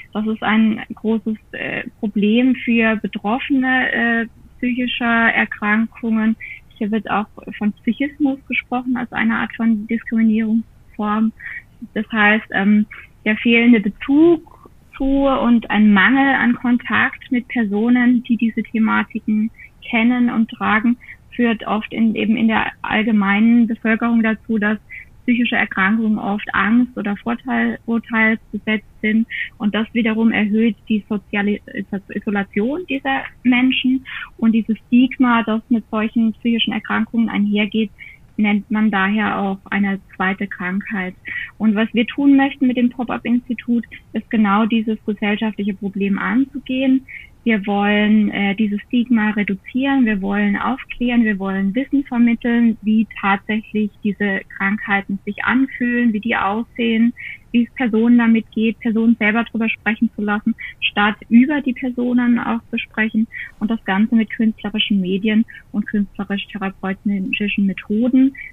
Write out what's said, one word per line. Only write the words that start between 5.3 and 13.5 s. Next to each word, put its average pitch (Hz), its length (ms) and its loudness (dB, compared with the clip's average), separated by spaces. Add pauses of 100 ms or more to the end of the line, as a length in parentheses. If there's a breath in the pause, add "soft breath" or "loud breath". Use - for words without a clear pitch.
Erkrankungen. 220 1000 -2 (420 loud breath)
Hier 208 120 -4
wird 214 200 -2
auch 202 160 -2 (320)
von 208 140 -2
Psychismus 277 680 -2 (100)
gesprochen 254 480 -4
als 233 160 -6
eine 226 240 0
Art 220 200 -4
von 226 300 0
Diskriminierungsform. 220 1500 -2 (640 loud breath)
Das 214 160 -4
heißt, 214 420 2
ähm, 208 340 4 (380 loud breath)
der 214 120 0
fehlende 233 440 4